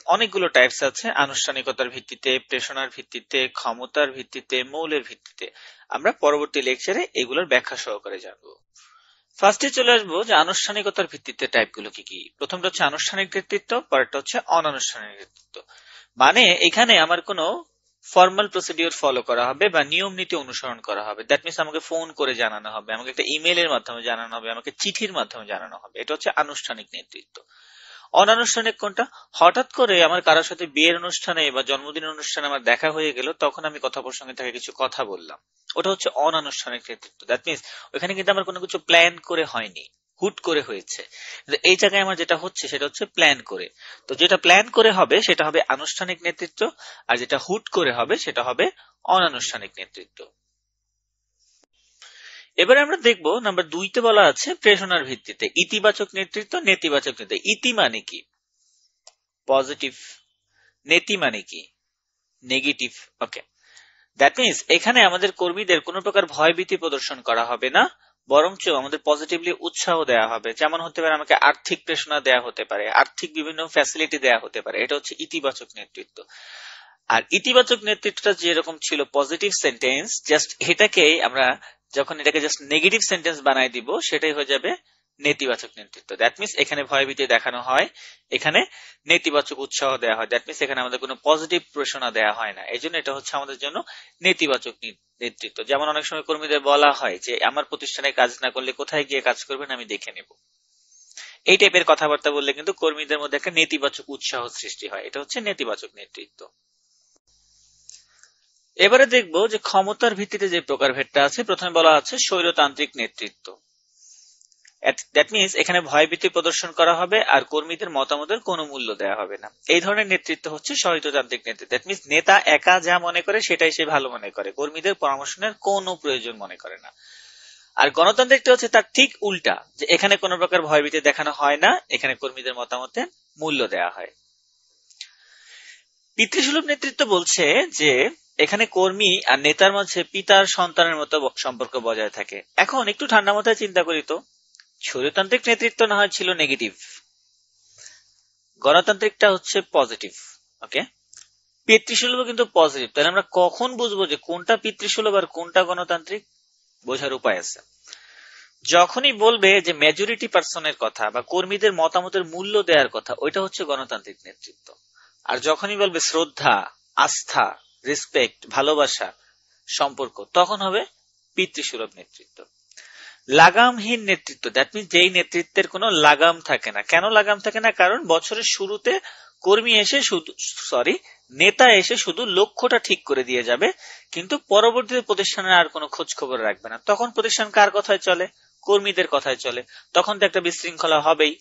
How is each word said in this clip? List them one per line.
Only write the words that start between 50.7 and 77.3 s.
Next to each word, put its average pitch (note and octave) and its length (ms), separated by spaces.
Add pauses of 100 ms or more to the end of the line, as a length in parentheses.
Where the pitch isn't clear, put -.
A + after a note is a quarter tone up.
এবারে B3 240
আমরা D4+ 160
দেখব G#3+ 420
number F#3 300
দুইতে F#3 320
বলা A3 220
আছে F3+ 320
প্রেরণার F#3 500
ভিত্তিতে B2+ 420
ইতিবাচক G3+ 680
নেতৃত্ব, G3+ 440
নেতিবাচক E3 520
নেতৃত্ব। A2 340
ইতি A3 280
মানে B2+ 280
কি? - 220 (1200)
Positive। C3+ 480 (920)
নেতি E3+ 300
মানে A#2+ 260
কি? D#2+ 240 (760)
Negative। C3 480 (300)
okay, - 220 (760)
that C#3+ 160
means A3 340
এখানে A3 340
আমাদের F#3 300
কর্মীদের F3+ 480
কোনো F3+ 200
প্রকার F#3+ 260
ভয়ভীতি E3 500
প্রদর্শন C#3+ 440
করা A#2 240
হবে A#2+ 260
না, G#3 180 (400)
বরঞ্চ E3+ 400
আমাদের C#3+ 360
positively D#3+ 560
উৎসাহ E3 440
দেয়া A#2 240
হবে। A2+ 240
যেমন D#3 280
হতে E3 220
পারে D#3+ 120
আমাকে D3+ 200
আর্থিক - 500
প্রেরণা D3+ 360
দেয়া B2+ 200
হতে A#2+ 240
পারে, G#2 260
আর্থিক C#3+ 420
বিভিন্ন D#3 340
facility D#3 520
দেয়া B2 200
হতে A2+ 220
পারে, - 240
এটা C#3+ 120
হচ্ছে - 220
ইতিবাচক C3+ 480 (100)
নেতৃত্ব। - 460 (840)
আর A2+ 220